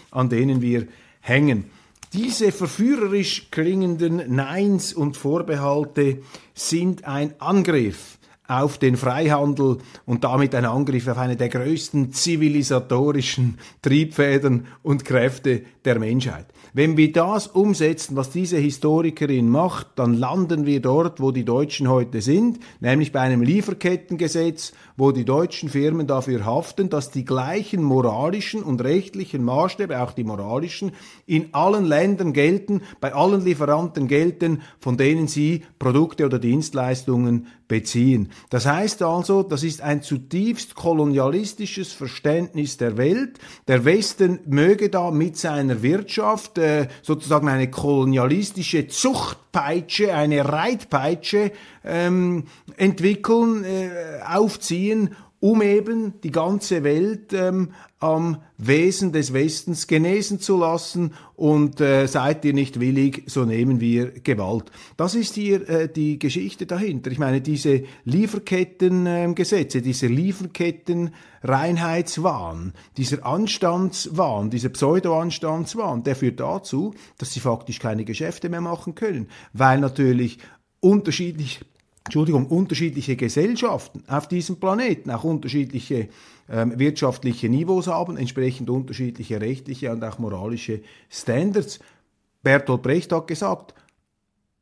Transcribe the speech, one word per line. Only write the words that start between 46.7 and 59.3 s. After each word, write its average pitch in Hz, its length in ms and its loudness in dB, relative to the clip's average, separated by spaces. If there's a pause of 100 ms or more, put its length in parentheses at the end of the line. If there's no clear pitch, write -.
sozusagen 151 480 0
eine 131 220 2
kolonialistische 143 1160 0
Zuchtpeitsche, 175 1300 -2
eine 147 380 2
Reitpeitsche, 175 1000 0 (300)
ähm, 175 640 0 (320)
entwickeln, 208 880 2
äh, 180 640 -6
aufziehen, 202 880 0 (240)
um 214 200 6
eben 208 600 0
die 160 100 -6
ganze 170 540 0
Welt, 190 480 0
ähm, 185 380 0 (280)
am 160 440 -2 (160)
Wesen 170 520 2
des 147 220 -2